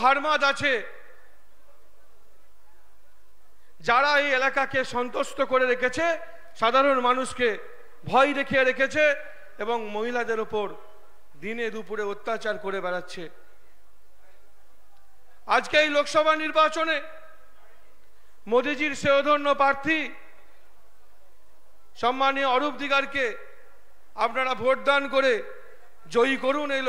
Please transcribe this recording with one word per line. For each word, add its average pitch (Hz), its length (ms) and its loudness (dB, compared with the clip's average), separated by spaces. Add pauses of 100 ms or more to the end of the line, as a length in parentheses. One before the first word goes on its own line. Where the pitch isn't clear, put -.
হারমাদ 277 400 4 (100)
আছে, 269 220 0 (3250)
যারা 269 320 6
এই 285 180 2
এলাকাকে 269 420 2 (140)
সন্তুষ্ট 247 440 -2 (140)
করে 262 200 6
রেখেছে, 247 340 2 (560)
সাধারণ 262 360 6 (100)
মানুষকে 247 420 2 (600)
ভয় 269 240 6
দেখিয়ে 277 360 2
রেখেছে 269 340 2 (600)
এবং 233 140 0 (180)
মহিলাদের 226 500 0
ওপর 208 220 -2 (720)
দিনে 226 240 -4 (100)
দুপুরে 208 280 -4 (100)
অত্যাচার 214 500 -2
করে 190 180 -2
বেড়াচ্ছে। 180 420 -4 (2250)
আজকে 240 360 4
এই 311 140 4
লোকসভা 311 360 4 (100)
নির্বাচনে 311 540 4 (1500)
মোদিজির 269 480 2
শ্রেয়ধন্য 285 520 4 (140)
প্রার্থী 277 380 4 (2000)
সম্মানীয় 269 580 2
অরূপ 277 180 2 (100)
দিগারকে 277 420 2 (880)
আপনারা 254 360 0 (100)
ভোট 254 160 4 (120)
দান 277 140 4 (100)
করে 269 200 4 (800)
জয়ী 262 240 4
করুন 277 340 0
এই 269 180 0